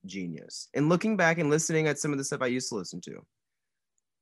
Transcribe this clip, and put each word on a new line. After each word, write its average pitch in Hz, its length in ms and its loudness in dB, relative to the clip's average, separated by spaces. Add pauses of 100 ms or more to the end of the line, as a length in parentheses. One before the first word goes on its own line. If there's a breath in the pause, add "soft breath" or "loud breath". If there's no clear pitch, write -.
genius. 90 680 -10
And 147 160 4
looking 202 280 4
back 165 200 4
and 151 140 2
listening 156 360 2
at 147 120 0
some 151 120 -2
of 143 60 -2
the 135 60 -4
stuff 131 180 -4
I 127 60 2
used 123 220 -2
to 120 60 -4
listen 90 260 -6
to, - 220 -14 (1000)